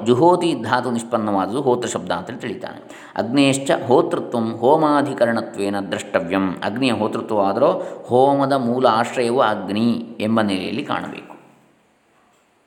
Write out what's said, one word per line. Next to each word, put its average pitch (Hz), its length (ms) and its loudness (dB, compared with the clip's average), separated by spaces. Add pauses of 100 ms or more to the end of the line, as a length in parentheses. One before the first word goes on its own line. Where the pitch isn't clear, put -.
ಜುಹೋತಿ 170 560 4
ಧಾತು 123 300 -2
ನಿಷ್ಪನ್ನವಾದುದು 110 680 -2
ಹೋತೃ 120 260 0
ಶಬ್ದ 92 240 -6
ಅಂತೇಳಿ 92 280 -8
ತಿಳಿತಾನೆ. - 760 -12
"ಅಗ್ನೇಶ್ಚ 135 560 2
ಹೋತೃತ್ವಂ 117 800 0
ಹೋಮಾಧಿಕರಣತ್ವೇನ 117 1300 2
ದ್ರಷ್ಟವ್ಯಂ." 95 840 -2
ಅಗ್ನಿಯ 120 280 0
ಹೋತೃತ್ವವಾದರೋ 110 920 0 (240)
ಹೋಮದ 135 460 4
ಮೂಲ 127 340 2
ಆಶ್ರಯವು 117 540 2
ಅಗ್ನಿ 104 800 -2
ಎಂಬ 113 220 0
ನೆಲೆಯಲ್ಲಿ 98 440 -2
ಕಾಣಬೇಕು. - 520 -8 (1300)